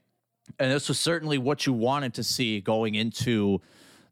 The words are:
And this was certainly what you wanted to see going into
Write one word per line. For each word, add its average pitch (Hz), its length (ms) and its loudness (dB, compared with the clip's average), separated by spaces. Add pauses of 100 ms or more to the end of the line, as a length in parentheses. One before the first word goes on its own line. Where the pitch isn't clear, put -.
(580)
And 131 140 2
this 139 160 0
was 135 100 0
certainly 156 400 0
what 135 300 0
you 139 60 2
wanted 123 400 0
to 123 100 -6
see 110 380 -2
going 110 340 0
into 107 640 0 (520)